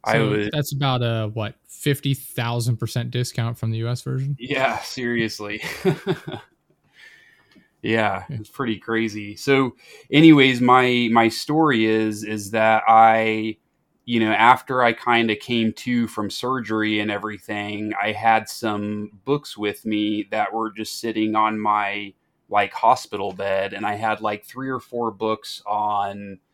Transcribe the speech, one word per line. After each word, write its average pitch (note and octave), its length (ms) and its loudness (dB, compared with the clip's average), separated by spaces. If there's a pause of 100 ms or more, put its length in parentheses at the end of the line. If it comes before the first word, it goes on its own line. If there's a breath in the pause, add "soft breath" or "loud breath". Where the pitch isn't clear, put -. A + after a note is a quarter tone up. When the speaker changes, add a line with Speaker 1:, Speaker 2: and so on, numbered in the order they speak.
Speaker 1:
I A2+ 180 2
Speaker 2:
So - 0 -
Speaker 1:
was G#2 300 0
Speaker 2:
that's D3 220 -4
about C3+ 300 0
a, A2+ 280 -2
what, A2 240 -6 (120)
fifty C#3 460 -2
thousand A#2+ 640 -4
percent A#2+ 340 -6
discount A#2+ 480 -4
from A2+ 120 -2
the A2 80 -2
U A#2 100 -4
S B2 120 -4
version? C3+ 380 -4
Speaker 1:
Yeah, C3 400 -2
seriously. A2 840 -4 (220)
<laughs> - 580 -2 (1400 soft breath)
Yeah, G#2+ 440 0
Speaker 2:
Yeah. B2+ 120 -10
Speaker 1:
it's G#2+ 100 -16
pretty A2+ 300 -6
crazy. G#2+ 560 -6
So C3+ 400 2 (360 loud breath)
anyways, C#3 500 8
my, B2 500 4
my A2+ 180 6
story D3 560 0
is, A2 380 0
is G#2 280 -8
that A2 360 4
I, A2+ 680 6 (480)
you A#2+ 140 0
know, A2 120 2
after B2 520 4
I A#2 100 4
kinda A2+ 420 2
came A2+ 380 -2
to A#2+ 340 -2
from G#2+ 240 -6
surgery A2 680 -2
and G#2 120 -2
everything, G#2 920 -8
I G#2+ 120 -2
had A2 360 0
some G#2 600 -6 (140)
books C#3+ 320 -4
with G#2 280 -6
me G#2+ 460 -2
that G#2 220 -2
were A2 180 -4
just G#2 280 -12
sitting A2 360 -2
on A2 240 0
my, G#2 540 -2 (360)
like, G2+ 240 0
hospital G#2 580 0
bed. G2 420 -4
And G2+ 120 -8
I G#2 100 -2
had, G#2+ 260 -2
like, G#2+ 220 -4
three C3 260 -10
or B2+ 100 -4
four A#2 320 -6
books A2 560 -6
on G2+ 720 -4 (140)